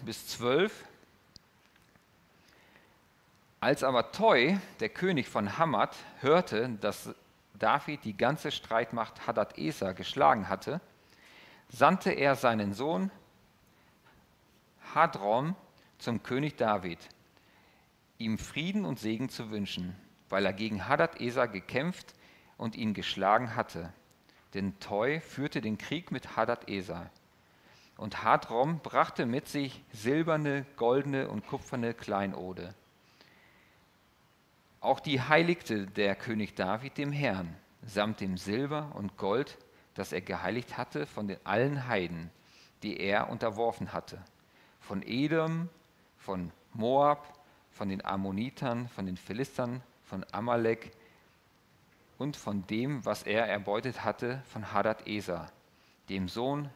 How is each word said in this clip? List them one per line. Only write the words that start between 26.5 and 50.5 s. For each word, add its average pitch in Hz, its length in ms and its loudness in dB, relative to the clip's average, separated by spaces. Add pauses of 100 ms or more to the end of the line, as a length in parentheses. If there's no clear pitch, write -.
Eser. 95 400 -6 (880)
Und - 260 -8
Hadrom 135 560 4
brachte 147 460 0
mit 123 220 -2
sich 139 340 -4 (100)
silberne, 143 760 0 (100)
goldene 135 540 2
und - 180 -6
kupferne 120 460 -4
Kleinode. 92 840 -4 (2000)
Auch 131 180 2
die 139 220 0
heiligte 151 680 4
der 98 280 2
König 107 400 -4
David 110 420 -2
dem 143 140 -2
Herrn, 95 440 -2 (300)
samt 104 340 0
dem 95 180 -2
Silber 143 560 -2
und 101 240 -8
Gold, 107 400 0 (380)
das 98 160 -6
er 87 100 -2
geheiligt 95 560 -4
hatte 147 280 -6
von 107 220 -8
den 98 160 -6
allen 127 440 2
Heiden, 87 420 -2 (540)
die 107 160 -6
er 98 300 2
unterworfen 113 640 -2
hatte. - 280 -8 (580)
Von 98 220 -8
Edom, 160 680 0 (480)
von 90 340 -6 (220)
Moab, 139 600 2 (380)
von 101 180 -4
den 95 160 -4
Ammonitern, 117 840 -4
von 98 160 -8
den 92 120 -6
Philistern, 123 640 -6 (220)
von 95 280 -10
Amalek 113 600 0 (1300)